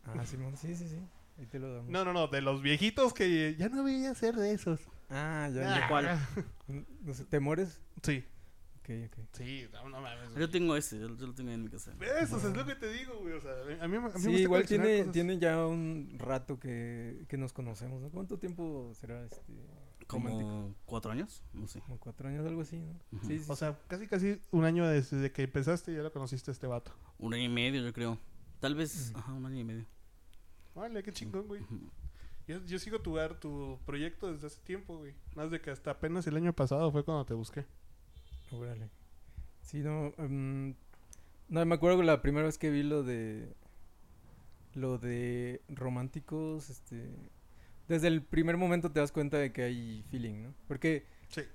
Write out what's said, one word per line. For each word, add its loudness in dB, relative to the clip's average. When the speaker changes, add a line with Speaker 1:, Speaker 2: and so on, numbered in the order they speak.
Speaker 1:
Ah, -4
Simón, -6
sí, -6
sí, -6
sí. -8
Ahí -12
te -8
lo -6
damos. -8
Speaker 2:
No, 4
no, 2
no, 6
de 2
los 2
viejitos 6
que 4
ya 2
no 0
voy 2
a 0
hacer 2
de 4
esos. 2
Speaker 1:
Ah, 0
ya, 2
Speaker 2:
Ah. 8
Speaker 1:
ya. 4
Speaker 3:
¿Cuál? 0
Speaker 1:
No -6
sé, -8
¿Temores? 2
Speaker 2:
Sí. 2
Speaker 1:
Ok, -12
ok. -10
Speaker 2:
Sí, -8
no, -12
no -10
mames, -10
Speaker 3:
Yo -12
Speaker 2:
güey. 4
Speaker 3:
tengo 6
ese, 0
yo, -6
yo -8
lo -8
tenía -4
en -4
mi -4
casa. -10
Speaker 2:
¿Ves? 2
O 2
sea, 2
es 0
lo 0
Speaker 1:
Ah. -2
Speaker 2:
que -2
te -4
digo, -6
güey. -6
O -6
sea, -8
a -6
mí, -6
a -2
mí 0
me -2
Speaker 1:
Sí, 2
Speaker 2:
gusta 6
Speaker 1:
igual 8
Speaker 2:
coleccionar 6
Speaker 1:
tiene, 8
Speaker 2:
cosas. 2
Speaker 1:
tiene 2
ya 4
un -2
rato -2
que, -6
que -4
nos -4
conocemos, -8
¿no? -8
¿Cuánto -6
tiempo -4
será -8
este -12
Speaker 3:
Como -2
Speaker 1:
Romántico? -2
Speaker 3:
cuatro -4
años, -6
no -8
sé. -10
Speaker 1:
Como -10
cuatro -10
años, -4
algo -2
así, -6
¿no? -10
Speaker 3:
Ujú. -6
Speaker 1:
Sí, -2
sí, -4
Speaker 2:
O -2
Speaker 1:
sí. -6
Speaker 2:
sea, 0
casi, -6
casi 2
un 8
año 6
desde 4
que 0
empezaste 0
ya -4
lo -4
conociste -6
a -4
este -6
vato. -4
Speaker 3:
Un -2
año 0
y 2
medio, 2
yo -2
creo. -2
Tal 0
vez, -2
Speaker 1:
Ujú. -6
Speaker 3:
ajá, -8
un -6
año -4
y -4
medio. -6
Speaker 2:
Vale, -6
qué -8
chingón, -6
güey. -8
Speaker 3:
Ujú. -8
Speaker 2:
Yo, -8
yo -4
sigo -4
tu, -2
ar-, 0
tu -6
proyecto -4
desde -8
hace -14
tiempo, -8
güey. -12
Más -2
de -2
que -6
hasta -4
apenas 0
el 0
año 4
pasado 4
fue 4
cuando 0
te -2
busqué. -6
Speaker 1:
Órale. -8
Sí, -8
no, 0
em, -2
no, 4
me 6
acuerdo 8
que 8
la 10
primera 4
vez 0
que 2
vi 4
lo 2
de, -4
lo 0
de -2
Románticos, -4
este, -10
desde 6
el 6
primer 4
momento 4
te 4
das 4
cuenta 2
de 2
que -2
hay -2
feeling, -4
¿no? -10
Porque, 2
Speaker 2:
Sí. -6